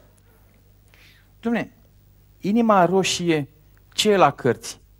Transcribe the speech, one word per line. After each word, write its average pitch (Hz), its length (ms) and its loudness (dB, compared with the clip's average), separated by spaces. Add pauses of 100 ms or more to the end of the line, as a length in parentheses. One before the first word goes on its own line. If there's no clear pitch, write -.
(1400)
Dom'le, 226 280 -6 (720)
inima 208 460 2
roșie, 170 640 -2 (440)
ce - 180 0
e 202 60 2
la 156 140 4
cărți? - 500 -6 (200)